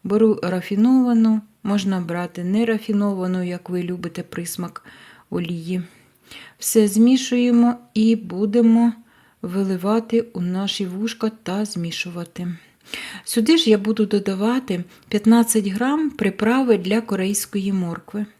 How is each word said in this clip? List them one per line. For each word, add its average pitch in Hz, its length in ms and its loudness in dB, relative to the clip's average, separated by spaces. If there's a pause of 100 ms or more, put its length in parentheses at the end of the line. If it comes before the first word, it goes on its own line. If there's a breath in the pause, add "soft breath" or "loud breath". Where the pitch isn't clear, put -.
Беру 214 400 2
рафіновану, 220 960 2 (220)
можна 196 380 -2
брати 175 420 -8
нерафіновану, 202 1000 -2
як 175 260 -8
ви 180 140 -4
любите 175 400 -8
присмак - 600 -10 (440 loud breath)
олії. 175 520 -6 (800 loud breath)
Все 220 280 2
змішуємо 240 880 4 (180)
і 220 220 4
будемо 226 760 2 (480 soft breath)
виливати 196 920 0
у 180 80 -6
наші 190 440 -4
вушка 214 460 -4 (120)
та 202 220 -4
змішувати. 175 840 -8 (760 loud breath)
Сюди 240 340 2
ж 311 120 2
я 214 80 6
буду 214 280 0
додавати 202 760 -2 (260 soft breath)
п'ятнадцять 220 580 4
грам 269 420 -2
приправи 226 680 0
для 190 240 0
корейської 196 720 -4
моркви. 190 520 -6 (140)